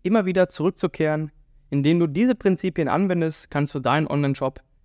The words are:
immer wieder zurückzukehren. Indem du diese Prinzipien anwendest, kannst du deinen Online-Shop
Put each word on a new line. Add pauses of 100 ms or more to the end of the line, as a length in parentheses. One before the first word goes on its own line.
immer
wieder
zurückzukehren. (380)
Indem
du
diese
Prinzipien
anwendest,
kannst
du
deinen
Online-Shop (240)